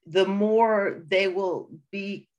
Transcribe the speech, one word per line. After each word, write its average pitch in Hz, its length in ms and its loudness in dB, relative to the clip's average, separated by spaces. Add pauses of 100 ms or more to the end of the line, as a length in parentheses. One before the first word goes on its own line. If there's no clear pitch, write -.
the 185 220 2
more 208 800 2
they 190 220 2
will 180 420 -4 (220)
be 196 340 -10 (120)